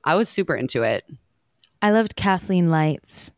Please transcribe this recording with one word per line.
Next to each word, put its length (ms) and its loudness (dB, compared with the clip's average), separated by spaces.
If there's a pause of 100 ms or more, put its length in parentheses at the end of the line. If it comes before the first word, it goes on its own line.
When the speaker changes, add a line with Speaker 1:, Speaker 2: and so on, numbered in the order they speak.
Speaker 1:
I 100 2
was 140 2
super 260 -2
into 280 -2
it. 200 0 (760)
Speaker 2:
I 100 2
loved 240 2
Kathleen 540 0
Lights 680 -2